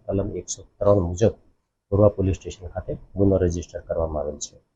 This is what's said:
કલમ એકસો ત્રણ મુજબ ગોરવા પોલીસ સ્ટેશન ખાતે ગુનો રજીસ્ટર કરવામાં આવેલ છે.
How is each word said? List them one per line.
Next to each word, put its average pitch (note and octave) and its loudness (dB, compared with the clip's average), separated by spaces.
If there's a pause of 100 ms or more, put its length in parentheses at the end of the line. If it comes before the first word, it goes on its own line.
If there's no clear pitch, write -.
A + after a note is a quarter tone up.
કલમ F#2+ -4
એકસો - -12
ત્રણ G2+ 2
મુજબ F2+ 2 (640)
ગોરવા G#2 6
પોલીસ F#2+ 0
સ્ટેશન F2 -14
ખાતે - -10 (180)
ગુનો F#2+ 4
રજીસ્ટર F2 -2
કરવામાં D#2+ -6
આવેલ D2 -8
છે. - -18